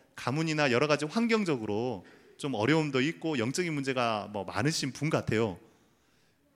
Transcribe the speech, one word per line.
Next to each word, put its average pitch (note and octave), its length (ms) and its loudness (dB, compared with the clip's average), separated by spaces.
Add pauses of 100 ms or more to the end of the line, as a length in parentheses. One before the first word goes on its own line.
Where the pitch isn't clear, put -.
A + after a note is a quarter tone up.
(160)
가문이나 D3+ 560 0
여러 B2+ 160 4
가지 D3 180 2
환경적으로 B2+ 1000 0 (320)
좀 C#3 160 -6
어려움도 C3 480 2
있고 D#3+ 360 -2
영적인 D3+ 360 0
문제가 A#2+ 600 -2
뭐 G2 100 -4
많으신 A#2+ 480 -2
분 D3+ 180 -4
같아요. A2 500 0 (960)